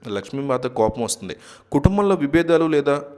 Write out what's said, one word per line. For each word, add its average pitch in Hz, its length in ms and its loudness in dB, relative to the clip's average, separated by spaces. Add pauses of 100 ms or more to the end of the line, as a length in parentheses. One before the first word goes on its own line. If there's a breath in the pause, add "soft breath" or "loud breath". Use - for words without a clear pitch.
లక్ష్మీమాత 127 600 -4
కోపం 113 360 0
వస్తుంది. 101 320 -6 (360 loud breath)
కుటుంబంలో 196 440 2
విభేదాలు 165 500 2
లేదా 143 360 0 (160)